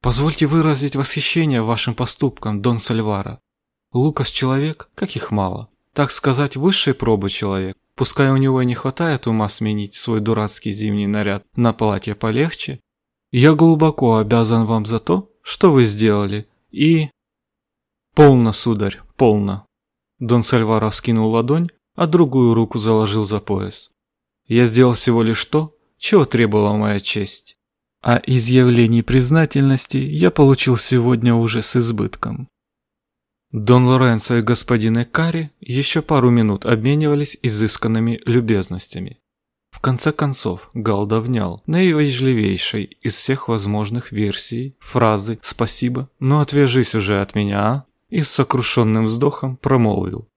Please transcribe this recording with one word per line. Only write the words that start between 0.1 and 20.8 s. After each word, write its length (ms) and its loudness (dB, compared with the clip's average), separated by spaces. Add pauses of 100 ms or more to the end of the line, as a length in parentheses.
выразить 500 0
восхищение 640 -2
вашим 340 -2
поступкам, 680 -4
Дон 160 0
Сальвара. 600 -4 (540)
Лукас 360 0
человек, 680 -4
как 220 -8
их 140 -8
мало, 380 -4 (240)
так 180 -2
сказать, 460 -2
высшей 380 0
пробы 340 0
человек. 480 -6 (180)
Пускай 360 0
у 80 2
него 240 2
и 40 0
не 80 -2
хватает 520 -4
ума 240 -2
сменить 440 -6
свой 260 -4
дурацкий 520 -4
зимний 340 -4
наряд 380 -4 (100)
на 200 2
платье 400 -2
полегче, 640 -4 (500)
я 240 4
глубоко 640 4
обязан 480 2
вам 220 -2
за 140 -4
то, 300 -2 (120)
что 280 2
вы 140 6
сделали, 640 0 (220)
и...» 400 2 (1040)
«Полно, 380 6
сударь, 480 -2 (160)
полно». 500 2 (520)
Дон 240 0
Сальваро 460 2